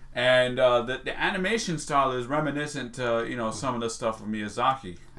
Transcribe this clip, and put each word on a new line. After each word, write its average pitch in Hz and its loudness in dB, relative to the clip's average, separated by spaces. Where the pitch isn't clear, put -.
And, 127 4
uh, 123 6
the, 127 -4
the - -6
animation 185 0
style 139 2
is 123 -2
reminiscent 143 -2
to, 117 0
you 127 -6
know, 113 -2
some 123 -4
of 117 -4
the 113 -2
stuff 110 -4
of 104 -12
Miyazaki. 107 -2